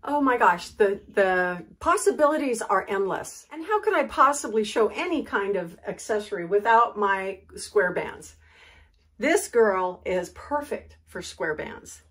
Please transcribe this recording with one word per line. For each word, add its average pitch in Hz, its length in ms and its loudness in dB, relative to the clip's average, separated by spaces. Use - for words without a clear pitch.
Oh 285 140 0
my 262 180 2
gosh, 185 340 2
the, 202 360 2
the 180 560 2
possibilities 294 840 2
are 190 280 0
endless. 196 640 -4
And 320 100 -12
how 415 180 0
could 403 140 0
I 302 80 2
possibly 262 640 2
show 214 240 2
any 311 340 -4
kind 202 320 -2
of 175 320 -6
accessory 202 580 -6
without 226 520 2
my 196 420 -2
square 180 380 0
bands? - 420 -8
This 320 300 0
girl 190 580 2
is 185 260 -2
perfect - 720 -8
for - 160 -12
square 160 340 -6
bands. - 560 -14